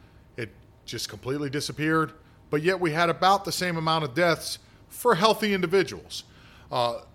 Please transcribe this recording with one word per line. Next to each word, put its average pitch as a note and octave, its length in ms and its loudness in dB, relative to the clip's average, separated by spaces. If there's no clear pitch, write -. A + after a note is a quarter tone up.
It A2+ 140 -10
just - 220 -8
completely C3+ 440 -6
disappeared. D3+ 640 -2
But D3+ 140 -2
yet F#3 160 2
we E3+ 120 0
had E3+ 180 2
about F#3+ 360 2
the E3 60 -6
same F3 260 -2
amount D#3+ 260 0
of B2+ 120 -6
deaths E3 420 0
for - 240 2
healthy G#3 400 2
individuals. F3 680 -2
Uh, A#2+ 300 0